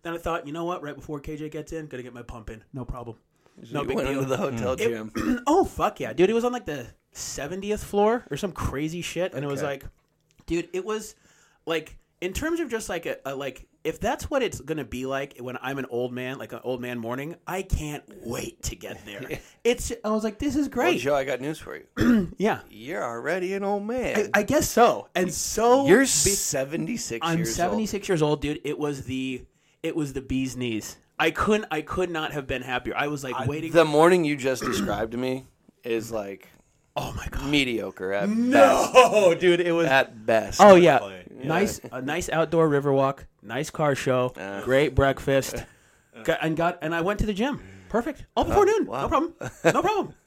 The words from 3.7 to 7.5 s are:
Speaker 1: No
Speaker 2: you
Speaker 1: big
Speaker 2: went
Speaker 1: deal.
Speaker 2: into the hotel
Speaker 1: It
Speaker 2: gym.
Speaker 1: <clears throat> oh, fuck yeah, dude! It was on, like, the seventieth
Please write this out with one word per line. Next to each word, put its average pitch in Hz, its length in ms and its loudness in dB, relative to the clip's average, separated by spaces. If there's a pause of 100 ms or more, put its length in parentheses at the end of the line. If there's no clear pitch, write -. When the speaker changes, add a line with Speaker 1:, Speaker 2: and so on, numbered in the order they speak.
Speaker 1:
No 147 80 -2
Speaker 2:
you 139 60 -4
Speaker 1:
big 131 80 -2
Speaker 2:
went 131 140 -2
Speaker 1:
deal. 139 100 -2
Speaker 2:
into 135 100 -2
the 131 80 0
hotel 123 360 -2
Speaker 1:
It 127 60 -4
Speaker 2:
gym. 233 360 -4
Speaker 1:
<clears throat> 240 320 -2
oh, 302 180 4
fuck - 340 -4
yeah, 117 140 -6
dude! 175 160 4
It 220 40 2
was 233 100 0
on, 247 80 0
like, 247 160 -8
the 139 180 -8 (280)
seventieth 190 680 -6